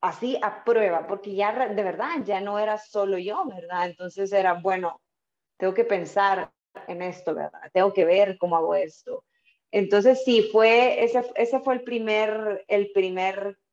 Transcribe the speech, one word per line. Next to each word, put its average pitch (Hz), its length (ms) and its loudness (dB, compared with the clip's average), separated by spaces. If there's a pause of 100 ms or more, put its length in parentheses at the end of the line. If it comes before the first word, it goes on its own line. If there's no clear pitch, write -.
así 226 400 -4
a 208 220 -6
prueba, 196 420 0
porque 196 280 -8
ya 202 180 0
re-, 233 220 -2
de 202 80 -2
verdad 196 280 -4 (140)
ya 190 180 -2
no 202 160 -4
era 214 200 -2
solo 196 400 -2
yo, 208 280 -4
¿verdad? 180 400 -6
Entonces 180 460 -8
era, 190 220 4
bueno, 180 460 -4 (580)
tengo 185 140 0
que 226 120 2
pensar 196 680 0 (380)
en 175 140 -10
esto, 175 320 -6
¿verdad? - 380 -12
Tengo 190 220 2
que 185 100 4
ver 190 340 4
cómo 175 180 0
hago 165 180 0
esto. - 500 -6 (460)
Entonces 208 540 4
sí, 226 280 4
fue, 226 520 4
ese, 240 200 0 (120)
ese 233 240 0
fue 262 140 0
el 247 100 -6
primer, 214 840 -2
el 202 240 0
primer 190 680 0 (140)